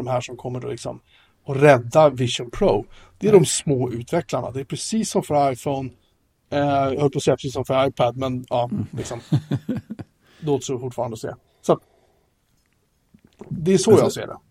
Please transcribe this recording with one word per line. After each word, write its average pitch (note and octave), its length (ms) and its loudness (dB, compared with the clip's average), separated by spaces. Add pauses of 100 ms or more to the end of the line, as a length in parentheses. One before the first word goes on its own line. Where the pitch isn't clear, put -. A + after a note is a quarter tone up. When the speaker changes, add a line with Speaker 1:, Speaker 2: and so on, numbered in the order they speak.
Speaker 1:
de - 60 -8
här B2 100 0
som B2 160 -12
kommer B2 240 -8
då A#2+ 80 -10
liksom B2 320 -10 (460)
att C3+ 100 -4
rädda C#3+ 540 6
Vision B2 400 -4
Pro. C3+ 340 2 (340)
Det G3 100 0
är G#3+ 40 2
Speaker 2:
Nej. F#3+ 80 10
Speaker 1:
de D3+ 60 2
små B2+ 460 -2
utvecklarna. B2 580 -4
Det C3 100 -8
är - 40 -8
precis - 460 -4
som G3 120 -2
för C#3+ 300 0
iPhone. C3+ 380 -6 (600)
Eh, C#3+ 80 -2
jag C#3 420 0
höll C#3+ 100 2
på - 80 -6
att - 40 -6
säga C3 140 2
precis C3 160 -8
som C3 120 -4
för C3+ 240 2
iPad, A#2+ 280 -2
men B2+ 320 -6
ja, A#2+ 240 -2
Speaker 2:
Mm. G#2+ 180 -4
Speaker 1:
liksom. A#2+ 300 -8 (600)
Speaker 2:
<laughs> - 600 -18
Speaker 1:
Då C#3+ 180 -2
tror C3+ 160 -6
jag A2+ 60 -6
fortfarande B2 340 -6
att A2 60 -14
se. - 120 -10 (300)
Så F3+ 100 2
att, D3+ 60 2 (1700)
det F3 260 -2
är F#3 40 6
så A3 120 2
Speaker 2:
Men F#3 80 10
Speaker 1:
jag A#2 140 4
Speaker 2:
så, A#2+ 80 -8
Speaker 1:
ser G#2 60 -8
det. - 100 -12 (140)